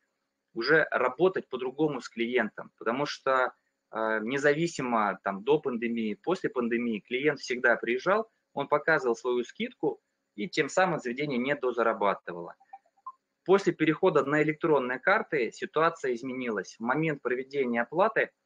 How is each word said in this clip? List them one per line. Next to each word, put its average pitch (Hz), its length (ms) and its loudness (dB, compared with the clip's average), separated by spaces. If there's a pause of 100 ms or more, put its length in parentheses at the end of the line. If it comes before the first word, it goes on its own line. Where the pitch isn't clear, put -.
(540)
уже 139 380 4
работать 131 560 0
по-другому 131 540 -4
с - 80 -14
клиентом, 117 680 -2
потому 127 280 -2
что, 131 480 0 (380)
а, 110 280 -2
независимо 131 1040 0
там, 98 200 -4
до 143 160 4
пандемии, 117 560 -4
после 165 340 -4
пандемии, 120 500 -2
клиент 139 400 -4
всегда 123 380 2
приезжал, 160 520 0 (240)
он 139 140 -4
показывал 147 480 2
свою 123 280 0
скидку, - 580 -6 (340)
и 202 140 -6
тем 143 180 -2
самым 175 320 2
заведение 127 380 -4
не 135 180 0
дозарабатывало. 104 1000 -2 (920)
После 190 280 4
перехода 156 520 2
на 147 160 2
электронные 147 580 2
карты 175 520 0
ситуация 151 640 -2
изменилась. 120 600 -6
В - 60 -20
момент 143 400 -2
проведения 127 640 -2
оплаты 151 480 0 (140)